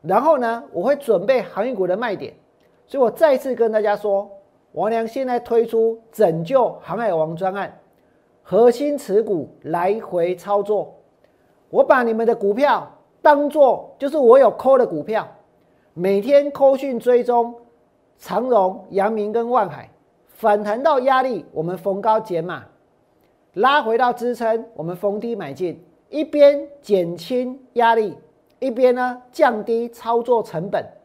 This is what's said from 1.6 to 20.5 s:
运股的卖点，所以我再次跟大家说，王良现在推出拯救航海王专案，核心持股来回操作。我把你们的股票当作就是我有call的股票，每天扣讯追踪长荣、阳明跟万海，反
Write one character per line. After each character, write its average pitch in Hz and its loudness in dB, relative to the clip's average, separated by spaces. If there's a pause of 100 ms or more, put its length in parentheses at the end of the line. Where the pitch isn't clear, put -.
运 262 -6
股 185 -2
的 180 -2
卖 226 -6
点， 139 -12 (540)
所 277 -6
以 - 4
我 233 4
再 294 2
次 254 -4
跟 226 0
大 214 0
家 208 0
说， 208 -2 (420)
王 180 -4
良 226 -2
现 262 -6
在 247 -2
推 233 0
出 226 0 (120)
拯 165 0
救 240 2 (100)
航 170 -10
海 220 -2
王 160 -2
专 185 -4
案， 190 -10 (600)
核 226 4
心 285 -2
持 208 -2
股 190 -4 (140)
来 196 -2
回 180 -4
操 202 -2
作。 202 -4 (760)
我 208 2
把 262 4
你 226 -2
们 226 -2
的 226 2
股 208 -2
票 226 0 (320)
当 294 4
作 277 2
就 277 -4
是 294 -4
我 254 6
有 240 6
call 254 2
的 233 2
股 151 -6
票， 208 -6 (680)
每 196 0
天 285 4
扣 277 4
讯 262 -4
追 240 2
踪 240 0 (680)
长 226 -4
荣、 190 0
阳 196 0
明 214 -4
跟 233 -2
万 226 0
海， 139 -16 (380)
反 208 0